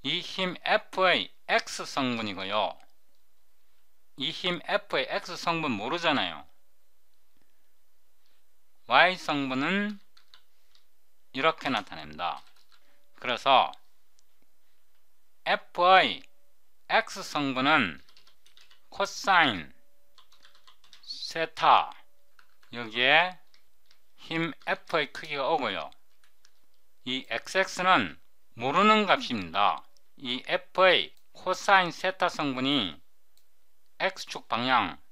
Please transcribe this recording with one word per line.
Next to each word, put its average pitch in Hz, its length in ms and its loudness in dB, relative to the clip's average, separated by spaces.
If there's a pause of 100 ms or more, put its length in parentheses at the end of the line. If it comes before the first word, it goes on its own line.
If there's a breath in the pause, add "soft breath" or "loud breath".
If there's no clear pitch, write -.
이 175 180 -2
힘 180 420 -4
F의 180 680 4 (140)
X - 380 0
성분이고요. 104 1000 0 (1300)
이 143 140 -2
힘 175 320 -2
F의 170 460 0
X 180 260 -4
성분 160 360 0
모르잖아요. 113 760 0 (2500)
Y 165 300 8
성분은 160 840 -2 (1300)
이렇게 156 340 2
나타냅니다. 92 760 -4 (720)
그래서 120 540 4 (1700)
F의 175 800 6 (680)
X 196 340 2
성분은 135 760 2 (880)
코사인, 156 840 2 (1300)
세타, 143 920 4 (800)
여기에 127 680 4 (760)
힘 165 380 -2 (120)
F의 165 460 -2
크기가 147 380 -2
오고요. 101 400 2 (1120)
이 131 240 -4
엑스엑스는 180 880 2 (360)
모르는 196 500 6
값입니다. 101 800 4 (320)
이 127 300 -4
F의 175 680 4 (180)
코사인 185 580 4
세타 180 400 0
성분이 131 760 0 (920)
X축 - 480 -4
방향 117 540 2 (120)